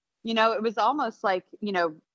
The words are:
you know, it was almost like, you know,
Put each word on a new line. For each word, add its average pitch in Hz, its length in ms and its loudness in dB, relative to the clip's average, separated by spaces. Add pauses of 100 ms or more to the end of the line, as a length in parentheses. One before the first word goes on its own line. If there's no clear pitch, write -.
(220)
you 226 100 -4
know, 226 200 4
it 208 100 -4
was 220 160 -2
almost 233 440 0
like, 190 220 0 (160)
you 208 120 -4
know, 170 240 0 (180)